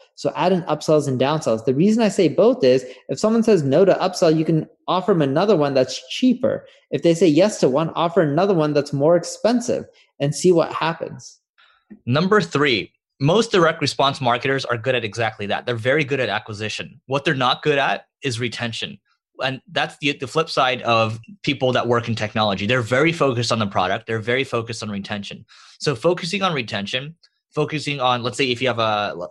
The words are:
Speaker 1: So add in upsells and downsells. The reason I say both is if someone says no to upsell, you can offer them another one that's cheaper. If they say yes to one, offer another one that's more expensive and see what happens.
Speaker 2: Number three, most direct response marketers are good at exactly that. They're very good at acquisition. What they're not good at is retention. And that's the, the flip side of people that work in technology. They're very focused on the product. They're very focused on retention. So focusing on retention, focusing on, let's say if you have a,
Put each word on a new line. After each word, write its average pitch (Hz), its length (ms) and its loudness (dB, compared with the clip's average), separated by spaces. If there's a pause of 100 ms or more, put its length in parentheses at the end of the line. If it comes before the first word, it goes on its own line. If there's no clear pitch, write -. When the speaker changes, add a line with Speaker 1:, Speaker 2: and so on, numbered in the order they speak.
(140)
Speaker 1:
So - 200 -4
add 175 180 0
in 175 100 2
upsells 151 440 0
and 127 140 -2
downsells. 131 460 0
The 131 80 2
reason 214 280 2
I 208 60 4
say 190 200 2
both 190 360 2
is 127 220 4 (240)
if 143 80 -4
someone 220 240 2
says 202 200 4
no 139 220 4
to 180 80 6
upsell, 180 420 2
you 160 80 2
can 160 240 0 (220)
offer 180 240 0
them 170 80 2
another 160 340 2
one 143 200 2
that's - 340 0
cheaper. - 580 0 (240)
If 139 120 -2
they 170 100 4
say 165 160 4
yes 185 320 2
to 156 80 4
one, 151 220 0
offer 170 320 0
another 170 320 2
one 151 180 2
that's 143 220 0
more 147 200 4
expensive 180 720 -2 (340)
and 143 160 -2
see - 160 4
what 165 220 4
happens. - 680 -8 (640)
Speaker 2:
Number 185 340 2
three, 135 500 0 (300)
most 196 320 2
direct 165 300 2
response 139 360 0
marketers 131 460 0
are 120 140 -4
good 127 160 -2
at 117 100 -2
exactly 107 400 -4
that. 104 220 -4
They're 123 100 -2
very 131 280 0
good 131 160 -4
at 110 100 -2
acquisition. 104 760 -8
What 139 220 -4
they're 160 80 2
not 131 260 0
good 147 160 0
at 139 300 -2 (160)
is 123 180 -4
retention. 117 580 -8 (440)
And 151 180 -4 (120)
that's 156 240 -4
the, 143 160 -2
the 139 160 -8
flip 160 200 -2
side 127 340 0
of 113 360 2 (240)
people 131 300 0
that 117 160 0
work 117 180 0
in 113 80 -4
technology. 104 520 -2
They're 127 160 0
very 131 300 2
focused 131 380 -2
on 117 80 0
the 107 80 0
product. 98 400 -2
They're 113 140 -4
very 123 240 -2
focused 113 400 -6
on 107 60 -8
retention. 101 560 -10 (340)
So 143 160 -2
focusing 175 460 -2
on 185 100 -2
retention, 127 640 -6 (360)
focusing 143 460 -4
on, 123 240 0
let's 120 140 -6
say 135 140 0
if 120 120 -4
you 127 60 0
have 113 100 -2
a, 104 380 -2 (140)